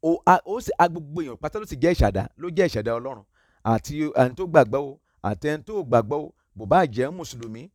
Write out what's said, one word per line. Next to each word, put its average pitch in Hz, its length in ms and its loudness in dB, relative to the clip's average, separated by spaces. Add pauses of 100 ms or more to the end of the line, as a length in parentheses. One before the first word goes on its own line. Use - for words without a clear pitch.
Ó, 165 180 4
a, 180 200 6
ó 208 200 -6
sì, 202 120 -8
a, 175 140 4
gbogbo 160 340 -6
èèyàn 127 160 -8
pátá 151 220 -8
ló 214 60 -10
sì - 100 -12
jẹ́ 143 180 2
ìṣẹ̀dá, 98 300 2 (100)
ló 160 160 -12
jẹ́ 190 180 2
ìṣẹ̀dá 110 280 -4
Ọlọ́run. 123 280 -10 (420)
Àti 113 280 0 (220)
ẹni 127 200 2
tó 190 100 -6
gbàgbọ́ 139 340 4
o, 143 200 -10 (240)
àti 107 240 -4
ẹni 151 160 -4
tó 220 100 -14 (100)
gbàgbọ́ 120 360 2
o, - 140 -10 (200)
bò 107 120 -12
bá 151 200 6
jẹ́ 123 260 -2
Mùsùlùmí 120 500 -12 (140)